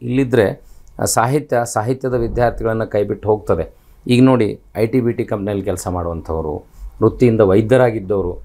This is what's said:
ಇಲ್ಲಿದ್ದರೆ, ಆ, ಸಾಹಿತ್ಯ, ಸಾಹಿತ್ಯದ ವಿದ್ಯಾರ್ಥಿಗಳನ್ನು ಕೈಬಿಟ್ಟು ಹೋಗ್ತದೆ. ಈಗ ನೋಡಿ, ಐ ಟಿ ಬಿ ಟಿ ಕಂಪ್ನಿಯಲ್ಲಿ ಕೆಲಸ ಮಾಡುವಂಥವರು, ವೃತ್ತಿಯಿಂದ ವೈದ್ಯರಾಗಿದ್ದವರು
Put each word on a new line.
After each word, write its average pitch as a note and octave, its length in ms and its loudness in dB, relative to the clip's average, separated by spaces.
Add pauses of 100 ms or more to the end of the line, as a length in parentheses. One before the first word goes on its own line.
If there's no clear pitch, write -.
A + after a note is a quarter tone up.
ಇಲ್ಲಿದ್ದರೆ, A#2+ 600 0 (360)
ಆ, - 60 -4
ಸಾಹಿತ್ಯ, B2 600 0
ಸಾಹಿತ್ಯದ B2 500 -4
ವಿದ್ಯಾರ್ಥಿಗಳನ್ನು A2+ 720 -2
ಕೈಬಿಟ್ಟು G#2 420 -4
ಹೋಗ್ತದೆ. G2 560 -2 (220)
ಈಗ B2 160 4
ನೋಡಿ, A#2+ 380 2 (160)
ಐ A2 100 0
ಟಿ B2 140 0
ಬಿ A#2 120 0
ಟಿ A2+ 120 -4
ಕಂಪ್ನಿಯಲ್ಲಿ G2+ 400 -4
ಕೆಲಸ F#2+ 240 -4
ಮಾಡುವಂಥವರು, E2 800 -6 (360)
ವೃತ್ತಿಯಿಂದ A2+ 380 4
ವೈದ್ಯರಾಗಿದ್ದವರು G#2 1040 2